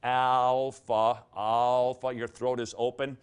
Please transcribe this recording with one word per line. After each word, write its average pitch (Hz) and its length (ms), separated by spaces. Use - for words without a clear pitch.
Alpha, 127 1200
alpha, 123 760
your 117 140
throat 123 320
is 113 180
open. 127 460